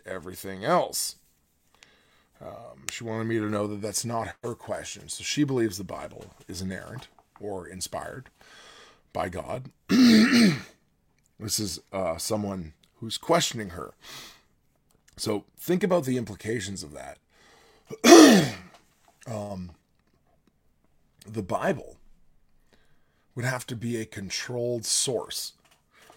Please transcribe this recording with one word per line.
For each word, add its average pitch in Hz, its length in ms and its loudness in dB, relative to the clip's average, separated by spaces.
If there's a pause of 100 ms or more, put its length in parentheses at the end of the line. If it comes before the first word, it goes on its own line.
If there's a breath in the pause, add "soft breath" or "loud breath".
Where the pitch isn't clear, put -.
everything 95 600 -12
else?" 147 520 -2 (1200 soft breath)
Um, 120 480 -10
she - 160 -8
wanted 113 200 -4
me 113 120 -2
to 107 120 -2
know 104 180 -2
that 104 140 -8
that's 104 220 -6
not 113 400 -6
her 117 120 -6
question. 87 520 -12
So - 160 -12
she - 220 -2
believes 113 320 0
the 98 80 -10
Bible - 480 -12 (140)
is 90 140 -10
inerrant 95 460 -10 (320)
or 95 280 -8
inspired 90 600 -10 (840 loud breath)
by 90 160 -4
God. 95 480 -8
<clears throat> - 120 -20 (1500 loud breath)
This 107 200 -6
is, 92 200 -6 (140)
uh, 90 240 -4
someone 98 560 -6 (260)
who's 113 180 -10
questioning 123 520 0
her. 82 240 -12 (1200 loud breath)
So 104 300 -4 (120)
think 180 260 -2
about 175 220 2
the 127 120 0
implications 101 640 -6
of 73 100 -16
that. 69 260 -16 (840 soft breath)
<clears throat> 233 540 12 (680 loud breath)
Um, 104 460 -10 (1500)
the 110 180 -8
Bible 113 520 -4 (1400 soft breath)
would 120 100 -6
have 127 220 -4
to 123 100 -8
be 117 180 -6
a 110 100 -4
controlled 120 800 -6
source. - 680 -4 (640 loud breath)